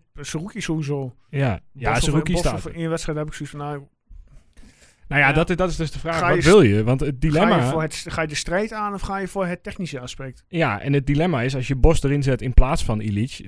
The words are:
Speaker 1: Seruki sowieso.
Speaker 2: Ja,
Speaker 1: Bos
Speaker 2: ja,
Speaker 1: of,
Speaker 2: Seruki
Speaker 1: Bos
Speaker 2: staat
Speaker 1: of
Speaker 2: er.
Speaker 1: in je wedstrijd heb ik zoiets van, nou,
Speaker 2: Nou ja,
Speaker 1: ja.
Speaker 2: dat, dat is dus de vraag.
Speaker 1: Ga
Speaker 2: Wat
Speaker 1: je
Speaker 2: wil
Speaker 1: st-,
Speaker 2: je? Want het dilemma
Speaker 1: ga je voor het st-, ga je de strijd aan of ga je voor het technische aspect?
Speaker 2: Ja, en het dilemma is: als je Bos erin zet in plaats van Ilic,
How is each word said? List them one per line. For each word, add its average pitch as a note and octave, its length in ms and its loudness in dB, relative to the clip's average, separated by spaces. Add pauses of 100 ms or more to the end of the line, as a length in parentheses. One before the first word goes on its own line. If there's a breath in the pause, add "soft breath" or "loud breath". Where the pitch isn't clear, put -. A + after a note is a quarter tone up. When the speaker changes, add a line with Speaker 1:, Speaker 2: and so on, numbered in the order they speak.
(140)
Speaker 1:
Seruki D#3+ 480 -10
sowieso. C#3+ 540 -6 (140)
Speaker 2:
Ja, C3+ 220 0 (200)
Speaker 1:
Bos - 120 -20
Speaker 2:
ja, G#2+ 80 0
Speaker 1:
of, A#2+ 100 2
Speaker 2:
Seruki D3+ 300 0
Speaker 1:
Bos E3+ 100 0
Speaker 2:
staat C3+ 120 0
Speaker 1:
of - 120 -8
Speaker 2:
er. D3+ 100 -12
Speaker 1:
in E3 60 -8
je E3 80 -4
wedstrijd D#3+ 280 -4
heb D3+ 100 -4
ik D3+ 60 -10
zoiets D3 220 -12
van, D3 100 -10
nou, D3 180 -10 (1200 soft breath)
Speaker 2:
Nou C#3+ 140 0
ja, C3+ 60 6
Speaker 1:
ja. C#3+ 60 4
Speaker 2:
dat, E3 140 2 (100)
dat F#3 120 0
is D#3+ 60 -6
dus D#3 160 -4
de - 80 -10
vraag. E3 200 -4
Speaker 1:
Ga F3 100 0
Speaker 2:
Wat F3 140 2
Speaker 1:
je D#3 60 6
Speaker 2:
wil G#3 120 10
Speaker 1:
st-, C3+ 60 8
Speaker 2:
je? G#2 160 4
Want B2+ 160 0
het C3 220 -6
dilemma E3+ 380 4
Speaker 1:
ga B2 60 2
je C3 60 0
voor D#3+ 100 -2
het D#3 120 -4
st-, - 180 -12
ga E3 100 -4
je D#3+ 60 -2
de D3+ 80 -8
strijd G#3 380 -4
aan G#3 200 -6
of F#3+ 80 -8
ga G3 160 -6
je F#3+ 100 -6
voor F#3 180 -4
het F3 180 -6
technische E3 360 -10
aspect? B2+ 480 -14
Speaker 2:
Ja, C#3+ 340 0
en C#3 120 0
het C#3+ 140 0
dilemma C#3+ 340 2
is: C3 140 -2
als B2+ 120 -4
je C#3 80 -2
Bos D#3 280 6
erin C#3+ 200 0
zet B2+ 180 0
in B2 120 -4
plaats C#3 300 6
van G#2+ 180 0
Ilic, G#2+ 460 -4